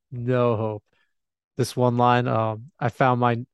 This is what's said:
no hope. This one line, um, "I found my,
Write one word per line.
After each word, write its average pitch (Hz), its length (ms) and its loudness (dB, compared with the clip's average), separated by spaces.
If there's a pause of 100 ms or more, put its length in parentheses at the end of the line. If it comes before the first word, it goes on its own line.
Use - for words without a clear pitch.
(100)
no 120 460 0
hope. 107 280 -6 (720)
This - 200 -4
one 123 220 2
line, 123 280 4
um, 113 520 -4
"I 131 100 -2
found 123 320 2
my, 120 340 0